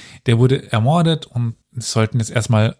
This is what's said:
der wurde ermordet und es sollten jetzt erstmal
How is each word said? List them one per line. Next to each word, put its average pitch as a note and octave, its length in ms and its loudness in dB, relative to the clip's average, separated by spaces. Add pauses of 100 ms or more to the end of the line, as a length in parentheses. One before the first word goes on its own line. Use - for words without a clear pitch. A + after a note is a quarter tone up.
(260)
der A#2 120 2
wurde B2+ 340 0
ermordet D#3 540 0
und A#2 280 -6 (220)
es - 160 -10
sollten A2 260 0
jetzt A2 120 -4
erstmal A2 500 0